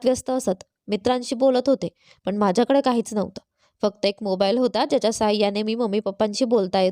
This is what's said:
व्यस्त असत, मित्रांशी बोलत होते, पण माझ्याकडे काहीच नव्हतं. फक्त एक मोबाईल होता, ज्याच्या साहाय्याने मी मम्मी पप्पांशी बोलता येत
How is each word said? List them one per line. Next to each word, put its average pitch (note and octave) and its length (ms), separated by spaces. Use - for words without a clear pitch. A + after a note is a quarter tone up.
व्यस्त B3+ 260
असत, B3+ 340
मित्रांशी B3 480
बोलत B3+ 340
होते, B3+ 180
पण G3 120
माझ्याकडे A3 440
काहीच A#3 320
नव्हतं. F#3+ 280
फक्त G#3 240
एक G3+ 160
मोबाईल G3 360
होता, B3 280
ज्याच्या A3+ 280
साहाय्याने G#3 500
मी A3 120
मम्मी A3 240
पप्पांशी G#3 460
बोलता G3 360
येत F#3 100